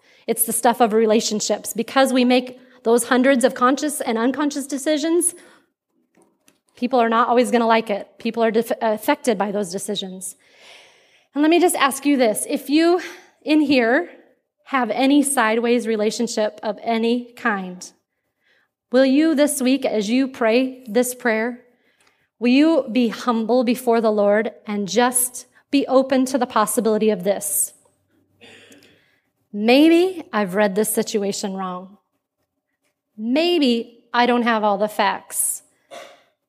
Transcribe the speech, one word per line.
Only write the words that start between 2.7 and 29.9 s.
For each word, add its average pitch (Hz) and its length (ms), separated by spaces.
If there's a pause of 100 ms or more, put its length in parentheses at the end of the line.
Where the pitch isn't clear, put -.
those 240 260
hundreds 254 340
of 254 100
conscious 269 460
and 240 180
unconscious 277 480
decisions, 311 680 (1400)
people 247 240
are 226 80
not 233 180
always 233 240
gonna 233 160
like 226 220
it. 196 180 (100)
People 233 260
are 220 80
def-, 226 200 (100)
affected 220 560
by 202 140
those 185 220
decisions. 190 640 (960)
And 285 80
let 311 80
me 339 100
just 349 160
ask 262 300
you 285 100
this. 220 340
If 285 200
you 330 320 (400)
in 302 180
here 269 500 (560)
have 247 240
any 269 320
sideways 233 640
relationship 214 800
of 208 180
any 233 520
kind, 185 580 (1000)
will 262 160
you 294 300
this 294 260
week, 262 220
as 214 260
you 262 200
pray 254 580
this 247 260
prayer, 240 460 (800)
will 240 100
you 302 420
be 240 180
humble 226 540
before 226 380
the 220 100
Lord 208 400 (140)
and 208 220
just 233 580 (240)
be 277 160
open 262 400
to 262 140
the 247 80
possibility 214 640
of 180 120
this? - 500 (1800)
"Maybe 320 800